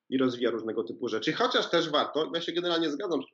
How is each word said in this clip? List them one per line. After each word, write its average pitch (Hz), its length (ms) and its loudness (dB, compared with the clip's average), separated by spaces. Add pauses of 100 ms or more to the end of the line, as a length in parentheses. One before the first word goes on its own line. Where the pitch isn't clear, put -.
i 127 80 2
rozwija 120 340 2
różnego 110 320 -2
typu - 240 -6
rzeczy. 110 260 0
Chociaż 247 360 2
też 165 200 2
warto, 147 460 0
ja 165 60 -2
się 170 100 -4
generalnie 170 380 0
zgadzam, 143 300 -2 (140)